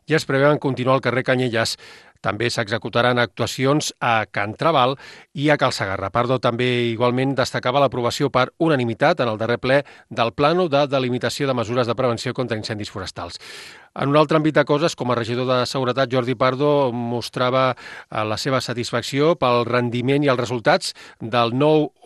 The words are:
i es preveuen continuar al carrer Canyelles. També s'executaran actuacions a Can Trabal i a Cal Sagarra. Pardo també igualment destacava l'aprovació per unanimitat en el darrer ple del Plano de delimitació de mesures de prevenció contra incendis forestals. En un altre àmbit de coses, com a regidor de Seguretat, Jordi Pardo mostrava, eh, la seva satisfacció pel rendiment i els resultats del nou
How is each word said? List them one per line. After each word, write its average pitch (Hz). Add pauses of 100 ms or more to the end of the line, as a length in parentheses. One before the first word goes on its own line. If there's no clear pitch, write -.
(100)
i 151
es -
preveuen 139
continuar 131
al 113
carrer 123
Canyelles. 117 (480)
També 107
s'executaran 117
actuacions 131
a 113
Can 104
Trabal 135 (420)
i 143
a 143
Cal 127
Sagarra. 98
Pardo 123
també 120
igualment 123
destacava 123
l'aprovació 123
per 127 (100)
unanimitat 143
en 120
el 107
darrer 113
ple 131 (300)
del 113
Plano 170
de 143
delimitació 127
de 131
mesures 120
de 113
prevenció 120
contra 113
incendis 104
forestals. 90 (560)
En 139
un 143
altre 156
àmbit 151
de 147
coses, 151
com 123
a -
regidor 120
de 127 (100)
Seguretat, 127
Jordi 127
Pardo 131
mostrava, 123 (340)
eh, 110
la 107
seva 131
satisfacció 127
pel 120
rendiment 123
i 135
els 120
resultats 123 (240)
del 117
nou 151 (140)